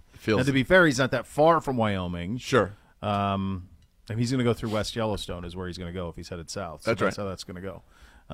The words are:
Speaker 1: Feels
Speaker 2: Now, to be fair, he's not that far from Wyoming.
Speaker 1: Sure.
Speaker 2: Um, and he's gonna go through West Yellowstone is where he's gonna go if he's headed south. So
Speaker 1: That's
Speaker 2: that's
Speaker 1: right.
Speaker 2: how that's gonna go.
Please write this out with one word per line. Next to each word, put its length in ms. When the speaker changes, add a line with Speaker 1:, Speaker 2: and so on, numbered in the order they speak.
Speaker 1:
Feels 260
Speaker 2:
Now, 60
to 60
be 120
fair, 240
he's 100
not 140
that 160
far 340
from 160
Wyoming. 600
Speaker 1:
Sure. 340
Speaker 2:
Um, 680
and 80
he's 140
gonna 120
go 120
through 160
West 240
Yellowstone 500
is 100
where 120
he's 100
gonna 160
go 160
if 60
he's 140
headed 200
south. 320
So 100
Speaker 1:
That's 100
Speaker 2:
that's 180
Speaker 1:
right. 40
Speaker 2:
how 60
that's 140
gonna 180
go. 220